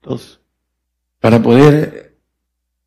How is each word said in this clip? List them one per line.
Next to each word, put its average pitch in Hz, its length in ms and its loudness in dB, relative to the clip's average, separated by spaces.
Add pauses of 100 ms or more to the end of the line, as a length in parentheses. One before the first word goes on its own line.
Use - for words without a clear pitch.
todos. - 400 -18 (800)
Para 113 200 0
poder 143 800 -2 (680)